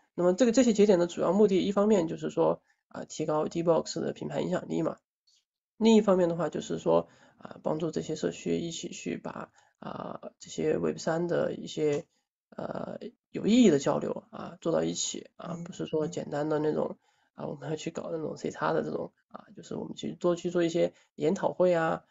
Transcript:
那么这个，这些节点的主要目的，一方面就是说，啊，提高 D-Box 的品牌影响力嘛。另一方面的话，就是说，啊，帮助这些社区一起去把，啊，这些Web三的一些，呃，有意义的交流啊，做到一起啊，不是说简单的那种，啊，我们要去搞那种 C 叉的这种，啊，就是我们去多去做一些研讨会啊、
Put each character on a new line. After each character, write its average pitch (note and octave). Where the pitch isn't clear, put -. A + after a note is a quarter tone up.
那 E3+
么 F3+
这 F#3+
个， A#3
这 B3+
些 A#3+
节 G3+
点 G#3
的 F3
主 D#3
要 D3+
目 G#3
的， F#3+
一 G3
方 G3+
面 F#3+
就 D#3+
是 D3+
说， E3
啊， -
提 -
高 D#3
D-Box E3
的 C#3
品 -
牌 D3
影 D#3
响 F3+
力 D#3+
嘛。 D#3
另 A3
一 G#3+
方 G3
面 F3+
的 E3+
话， D#3+
就 E3
是 E3
说， E3
啊， -
帮 D#3
助 D#3+
这 E3
些 D#3+
社 E3+
区 E3+
一 E3+
起 E3+
去 -
把， -
啊， -
这 -
些 D#3
Web E3
三 E3
的 D3
一 -
些， D3+
呃， -
有 -
意 A#3+
义 G#3+
的 C#3+
交 D3
流 -
啊， -
做 E3+
到 D#3+
一 E3+
起 -
啊， E3+
不 F3
是 D#3+
说 D#3
简 D3+
单 D3+
的 D3+
那 D3+
种， -
啊， D3
我 -
们 C#3+
要 D#3
去 D#3
搞 -
那 E3+
种 D#3
C D#3
叉 D#3
的 D#3+
这 D3+
种， E3+
啊， -
就 -
是 -
我 -
们 -
去 -
多 F3
去 F3
做 F3
一 E3+
些 E3+
研 D3+
讨 F3
会 F3+
啊、 E3